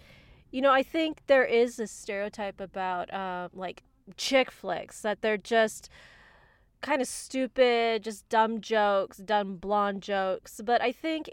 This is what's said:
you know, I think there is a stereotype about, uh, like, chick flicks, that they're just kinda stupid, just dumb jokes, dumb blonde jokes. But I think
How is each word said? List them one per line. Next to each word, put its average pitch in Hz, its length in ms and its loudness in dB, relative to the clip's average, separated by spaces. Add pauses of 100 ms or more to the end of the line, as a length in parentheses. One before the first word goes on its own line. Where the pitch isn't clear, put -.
(500)
you 254 120 -4
know, 277 100 6
I 269 100 4
think 320 440 -2
there 262 180 6
is 233 340 2
a 226 80 -4
stereotype 202 720 -8
about, 185 520 -6
uh, 180 400 -6
like, - 300 -10 (340)
chick 262 340 2
flicks, - 520 -8
that 208 200 -2
they're 214 140 2
just 220 540 0 (920)
kinda 285 220 0
stupid, 233 1000 0
just 214 280 -12
dumb 226 320 2
jokes, 202 560 2
dumb 196 380 -2
blonde 202 460 -2
jokes. 190 600 -4
But 233 160 2
I 247 120 0
think 320 400 -6